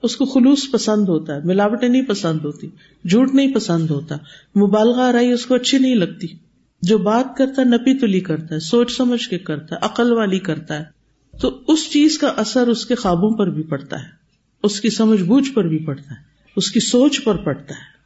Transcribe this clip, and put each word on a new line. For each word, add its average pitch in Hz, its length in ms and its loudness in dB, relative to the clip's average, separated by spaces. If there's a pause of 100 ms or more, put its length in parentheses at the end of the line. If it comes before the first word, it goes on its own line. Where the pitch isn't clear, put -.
اس 233 120 -2
کو 269 100 0
خلوص 269 460 2
پسند 214 380 0
ہوتا 156 260 -2
ہے، 139 80 -8
ملاوٹیں 208 460 0
نہیں 254 120 4
پسند 175 440 -4
ہوتی، - 220 -10 (420)
جھوٹ 262 240 4
نہیں 269 200 2
پسند 170 360 0
ہوتا، 143 260 -4 (440)
مبالغہ 214 420 2
آرائی 247 300 2
اس 240 140 -2
کو 254 100 2
اچھی 254 220 0
نہیں 262 180 2
لگتی، 175 320 -2 (540)
جو 202 160 2
بات 220 400 0
کرتا 269 240 0
ہے 262 60 4
نپی 240 320 2
تلی 196 200 2
کرتا 160 360 -6
ہے، 156 40 -4
سوچ 240 380 0
سمجھ 240 320 -2
کے 185 80 -4
کرتا 156 380 -8
ہے، - 100 -6
عقل 240 260 0
والی 208 280 0
کرتا 156 400 -6
ہے، 156 40 -10 (580)
تو - 260 -4
اس 311 240 0
چیز 302 260 2
کا 285 100 0
اثر 240 400 0
اس 240 180 -2
کے 240 100 0
خوابوں 190 360 0
پر 214 180 0
بھی 151 140 -4
پڑتا 139 360 -8
ہے، - 80 -16 (560)
اس 208 180 -2
کی 226 80 0
سمجھ 220 340 2
بوجھ 269 280 2
پر 190 160 0
بھی 160 100 0
پڑتا 151 340 -8
ہے، - 100 -18 (340)
اس 185 160 -2
کی 240 80 2
سوچ 262 440 2
پر 214 120 0
پڑتا - 380 -6
ہے۔ - 200 -20 (120)